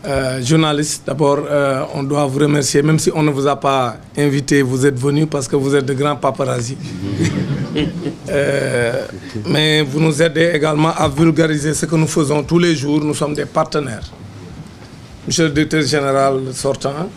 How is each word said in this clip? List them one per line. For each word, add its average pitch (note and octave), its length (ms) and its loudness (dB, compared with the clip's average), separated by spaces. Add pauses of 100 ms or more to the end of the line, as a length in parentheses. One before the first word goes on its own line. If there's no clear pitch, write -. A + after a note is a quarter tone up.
euh, C3+ 380 -2
journalistes. D3+ 640 0
D'abord, C#3+ 320 2 (100)
euh, C#3+ 360 0 (100)
on C#3 80 -2
doit C#3+ 240 0
vous C3+ 120 -2
remercier, D3 440 2
même D#3 160 4
si F3 160 2
on D#3 80 2
ne D3+ 80 4
vous C#3 160 0
a C#3+ 100 2
pas C3+ 400 0 (200)
invité, C#3+ 440 2
vous C3 240 2
êtes C#3 140 4
venus C#3+ 320 2
parce C#3 180 -4
que - 80 0
vous C#3 180 2
êtes C3+ 120 2
de C#3 80 -2
grands C#3+ 220 0
paparazzi. B2+ 680 -2
<laughs> - 40 -10 (1400)
Euh, C3+ 800 0 (400)
mais D3+ 360 2
vous C#3+ 180 -2
nous D#3 200 2
aidez E3 340 4
également D#3 380 2
à D#3 160 0
vulgariser D#3 640 2
ce D3 140 -2
que D#3 80 -2
nous D#3 140 4
faisons D3 340 2
tous D#3+ 160 2
les E3+ 160 4
jours. D3 260 0
Nous D3+ 140 -2
sommes D3+ 200 -2
des D3 100 -4
partenaires. C#3+ 680 -4 (1120)
Monsieur D#3+ 200 0
le D#3+ 60 2
directeur D3+ 320 0
général C3+ 680 0
sortant C#3 640 -4